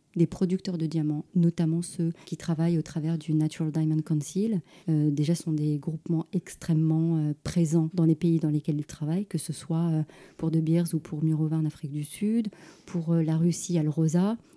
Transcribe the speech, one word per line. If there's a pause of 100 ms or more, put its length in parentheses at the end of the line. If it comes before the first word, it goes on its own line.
(160)
des
producteurs
de
diamants,
notamment
ceux (100)
qui
travaillent
au
travers
du
Natural
Diamond
Council, (260)
euh,
déjà
sont
des
groupements
extrêmement,
euh, (120)
présents
dans
les
pays
dans
lesquels
ils
travaillent,
que
ce
soit,
euh, (360)
pour
De
Beers
ou
pour
Murova
en
Afrique
du
Sud, (380)
pour,
euh,
la
Russie,
Alrosa, (180)